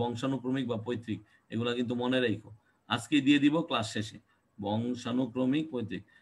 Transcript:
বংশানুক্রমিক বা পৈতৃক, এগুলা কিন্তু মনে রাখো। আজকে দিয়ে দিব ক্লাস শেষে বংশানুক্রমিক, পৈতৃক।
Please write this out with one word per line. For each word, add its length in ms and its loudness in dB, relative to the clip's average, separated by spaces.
বংশানুক্রমিক 720 -2
বা 140 -2
পৈতৃক, 340 -4
এগুলা 280 0
কিন্তু 160 0
মনে 260 2
রাখো। 300 0
আজকে 320 2
দিয়ে 180 6
দিব 160 6
ক্লাস 240 0
শেষে 260 -6
বংশানুক্রমিক, 1120 0
পৈতৃক। 300 -4